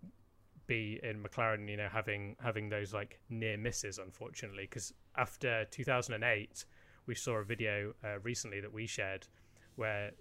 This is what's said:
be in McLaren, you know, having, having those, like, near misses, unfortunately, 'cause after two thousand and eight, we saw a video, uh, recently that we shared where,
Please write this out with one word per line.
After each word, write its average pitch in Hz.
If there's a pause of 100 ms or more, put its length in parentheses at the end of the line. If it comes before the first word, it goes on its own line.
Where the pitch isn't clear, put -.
(680)
be 110
in 107
McLaren, 107
you 101
know, 104
having, 104
having 107
those, 104
like, 107 (100)
near 113
misses, 104
unfortunately, 98
'cause - (240)
after 120
two -
thousand 123
and 107
eight, 110 (400)
we 120
saw 120
a 107
video, 104 (100)
uh, 104
recently 107
that 104
we 110
shared 98 (480)
where, 104